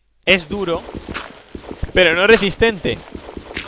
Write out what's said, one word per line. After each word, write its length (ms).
es 240
duro, 320
pero 220
no 120
resistente. 720